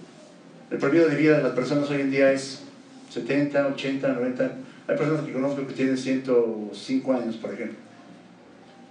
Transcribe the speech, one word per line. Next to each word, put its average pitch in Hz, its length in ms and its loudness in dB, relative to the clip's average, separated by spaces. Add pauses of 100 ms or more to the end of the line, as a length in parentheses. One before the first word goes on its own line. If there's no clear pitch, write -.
(720)
El 117 80 -6
promedio 151 300 4
de 143 80 0
vida 151 200 6
de 139 60 2
las 123 100 0
personas 139 380 0
hoy 143 100 -2
en 135 100 0
día 135 220 4
es - 300 -4 (480)
setenta, 143 560 0
ochenta, 135 420 -2
noventa. 127 440 -2 (360)
Hay 117 80 0
personas 147 280 0
que - 80 -8
conozco 135 340 -2
que - 80 -10
tienen 131 220 2
ciento 120 800 0
cinco 131 380 -2
años, 113 240 -2
por 98 180 -8
ejemplo, 113 220 -10 (1160)